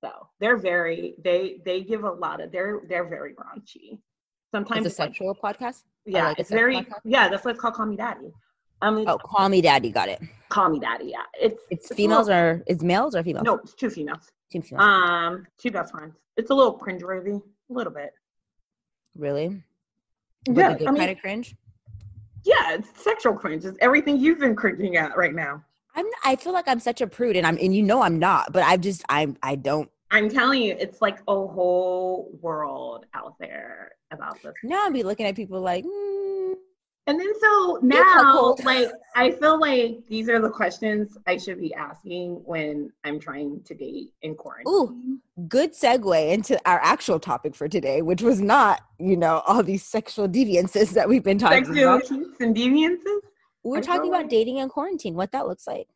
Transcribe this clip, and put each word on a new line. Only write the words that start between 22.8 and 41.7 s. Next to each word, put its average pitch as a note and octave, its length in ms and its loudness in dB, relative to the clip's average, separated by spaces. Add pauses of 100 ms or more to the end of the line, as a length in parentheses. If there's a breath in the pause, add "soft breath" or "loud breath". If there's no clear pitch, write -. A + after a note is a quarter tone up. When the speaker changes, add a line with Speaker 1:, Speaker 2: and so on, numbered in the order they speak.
Speaker 1:
sexual G#4 340 0
cringe. D#3 280 -8
It's F#3+ 160 -12
everything C#4+ 400 4
you've D#4 200 4
been B3+ 160 2
cringing F#3 420 -2
at D3+ 180 -2
right E3+ 180 0
now. D3+ 300 -8 (320)
Speaker 2:
I'm, E4+ 100 -4 (200)
I C4 100 2
feel E4+ 180 -8
like F4 140 -2
I'm B3 120 0
such A#3 220 -6
a A#3 60 -2
prude, A3 300 -2
and E3+ 100 2
I'm, D#3+ 140 2
and F#3 120 2
you G#3 100 4
know A3 180 4
I'm F3 180 2
not, E3+ 320 2
but F3+ 120 2
I've F3+ 180 4
just, F#3 280 -6
I'm, C#3+ 340 -2
I C3+ 120 -4
don't. C#3+ 340 -4 (220)
Speaker 1:
I'm G#3+ 160 2
telling C4 340 2
you, G#3 180 -2
it's, - 220 -6
like, G3+ 260 -2
a G3+ 60 0 (140)
whole F#3 840 -2 (100)
world C#3 720 -8
out - 260 -14
there - 520 -16 (200)
about - 300 -14
this. D3+ 120 -16 (100)
Speaker 2:
Now F4+ 220 -4
I'll F#4 60 0
be B3+ 120 -2
looking G#3 240 -4
at G3 80 -4
people F#3+ 260 -8
like, F#3 240 -2
"Mm." G4 680 -6 (520)
Speaker 1:
And D4 140 0
then G4+ 200 -2
so F#4 420 4
Speaker 2:
You B3+ 80 6
Speaker 1:
now, B4+ 140 8 (280)
Speaker 2:
cuckold. B3+ 320 4
Speaker 1:
like, B3+ 240 2 (280)
I B3 160 4
feel D#4 280 4
like B3 480 0
these A3 220 -4
are A3+ 100 4
the A3 100 0
questions G#3 680 -4 (100)
I F3+ 100 0
should F#3 220 -10
be E3 140 -8